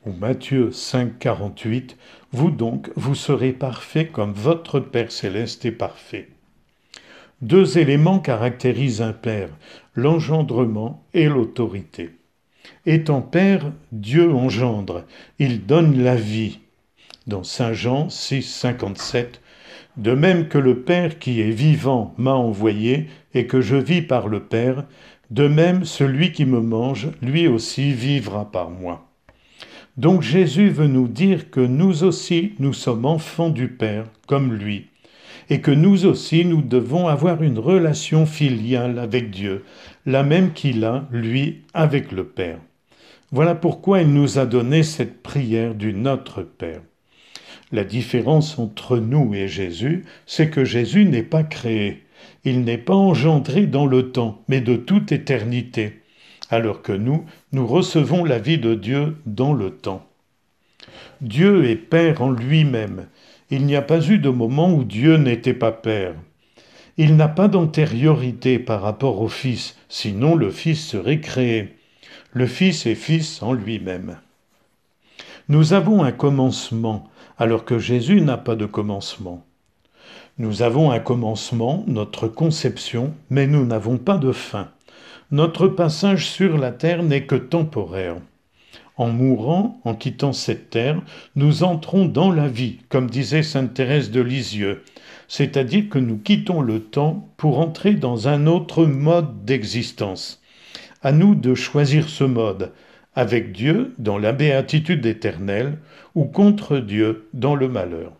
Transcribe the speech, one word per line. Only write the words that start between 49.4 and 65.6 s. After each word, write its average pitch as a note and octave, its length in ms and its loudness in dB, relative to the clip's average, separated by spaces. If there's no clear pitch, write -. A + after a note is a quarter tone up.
Jésus, F#2+ 560 -4
c'est - 240 0
que C#3 160 0
Jésus A#2+ 400 2
n'est B2 180 2
pas D#3+ 200 0
créé. A2 600 -4
Il B2+ 220 0
n'est A#2 120 -2
pas F#3 180 0
engendré D#3+ 680 4
dans C#3+ 200 0
le B2+ 260 2
temps, A2+ 380 -4
mais C3 100 2
de B2 160 2
toute G3 380 0
éternité, A#2+ 880 -4
alors A2+ 320 -2
que A2 100 -4
nous, B2 320 -2
nous C3 120 0
recevons E3 580 2
la C#3 140 0
vie C#3+ 220 0
de A2+ 160 2
Dieu C#3 500 -2
dans A#2+ 260 0
le G2+ 200 -2
temps. - 340 -10
Dieu D3 480 4
est A#2 80 2
Père D#3+ 460 2
en C3 80 2
lui-même. A#2 800 0
Il C#3 160 -2
n'y C#3+ 100 2
a C#3+ 60 2
pas D#3 260 0
eu G#3 120 4
de C#3 100 2
moment C3 420 2
où D3 120 2
Dieu A#2+ 340 4
n'était B2 380 2
pas A2+ 160 0